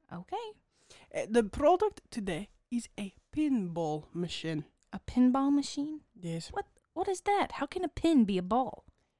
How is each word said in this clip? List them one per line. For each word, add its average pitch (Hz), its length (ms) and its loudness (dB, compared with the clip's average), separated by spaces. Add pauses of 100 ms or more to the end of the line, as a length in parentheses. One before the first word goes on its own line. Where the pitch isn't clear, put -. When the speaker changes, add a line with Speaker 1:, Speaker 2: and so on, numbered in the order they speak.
(120)
Speaker 1:
Okay. 381 360 -10 (680)
Speaker 2:
Uh, 147 140 -4
the 233 140 4
product 359 680 2
today 208 400 -6 (220)
is 240 180 -4 (100)
a 202 140 -6 (220)
pinball 170 800 0
machine. 165 520 -4 (260)
Speaker 1:
A 190 80 -8
pinball 262 540 4
machine? 294 480 -2 (180)
Speaker 2:
Yes. 170 320 -6
Speaker 1:
What? 403 140 -6 (280)
What 349 140 -4
is 381 140 -2
that? 403 320 0
How - 140 -4
can 359 160 -6
a 349 60 -2
pin 311 360 4
be 190 140 0
a 180 40 -4
ball? 226 420 -2 (340)